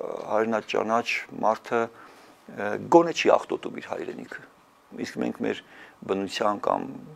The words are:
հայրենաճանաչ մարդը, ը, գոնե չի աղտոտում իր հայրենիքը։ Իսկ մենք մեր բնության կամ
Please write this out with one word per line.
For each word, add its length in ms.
հայրենաճանաչ 840
մարդը, 480
ը, 880
գոնե 300
չի 200
աղտոտում 440
իր 140
հայրենիքը։ 540
Իսկ 280
մենք 220
մեր 200
բնության 560
կամ 240